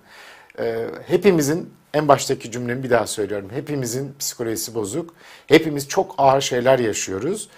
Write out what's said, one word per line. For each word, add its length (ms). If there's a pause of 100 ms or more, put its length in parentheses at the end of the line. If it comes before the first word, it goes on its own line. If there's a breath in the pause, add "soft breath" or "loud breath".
(600 loud breath)
Ee, 280 (200)
hepimizin, 680 (200)
en 140
baştaki 440
cümlemi 320
bir 60
daha 180
söylüyorum. 460
Hepimizin 680
psikolojisi 560
bozuk. 380 (340 soft breath)
Hepimiz 400
çok 300
ağır 240
şeyler 380
yaşıyoruz. 800